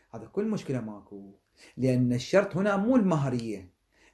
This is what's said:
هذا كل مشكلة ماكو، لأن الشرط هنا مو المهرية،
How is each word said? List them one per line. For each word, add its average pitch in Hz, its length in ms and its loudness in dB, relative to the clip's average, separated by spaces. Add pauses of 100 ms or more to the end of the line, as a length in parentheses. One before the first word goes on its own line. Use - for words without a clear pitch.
(140)
هذا 117 100 -12
كل 202 200 -4
مشكلة 156 360 -2
ماكو، 101 540 -14 (420)
لأن 123 360 2
الشرط 156 440 2
هنا 196 200 0
مو 226 200 2
المهرية، 123 760 0 (440)